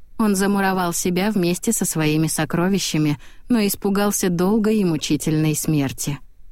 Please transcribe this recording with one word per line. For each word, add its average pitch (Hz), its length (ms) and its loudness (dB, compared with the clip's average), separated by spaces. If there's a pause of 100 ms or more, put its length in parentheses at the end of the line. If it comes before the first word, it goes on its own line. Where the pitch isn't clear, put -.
(180)
он 208 160 2
замуровал 190 580 0
себя 180 380 0
вместе 185 420 0
со 208 120 -2
своими 156 420 0
сокровищами, 160 920 0 (300)
но 240 120 2
испугался 202 680 0
долгой 208 500 2
и 202 60 2
мучительной 156 720 0
смерти. 143 640 -2 (340)